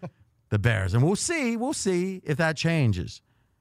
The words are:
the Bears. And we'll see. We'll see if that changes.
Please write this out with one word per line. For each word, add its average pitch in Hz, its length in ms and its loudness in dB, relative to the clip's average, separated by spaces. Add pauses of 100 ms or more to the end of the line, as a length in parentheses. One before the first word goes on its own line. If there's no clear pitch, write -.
(480)
the 107 100 2
Bears. 95 360 0
And 120 80 4
we'll 180 140 2
see. 262 400 -2
We'll 247 180 -2
see 185 500 -2
if 151 140 -2
that 160 180 0
changes. 123 640 0 (400)